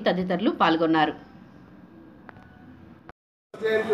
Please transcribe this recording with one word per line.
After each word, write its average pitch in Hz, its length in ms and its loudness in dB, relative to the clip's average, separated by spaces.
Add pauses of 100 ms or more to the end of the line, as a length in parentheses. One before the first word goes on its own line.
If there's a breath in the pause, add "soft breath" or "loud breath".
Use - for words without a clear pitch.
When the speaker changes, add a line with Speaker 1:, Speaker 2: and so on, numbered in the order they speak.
Speaker 1:
తదితరులు 180 460 0 (100)
పాల్గొన్నారు. 160 520 2 (2500)
Speaker 2:
జయంతి 220 400 0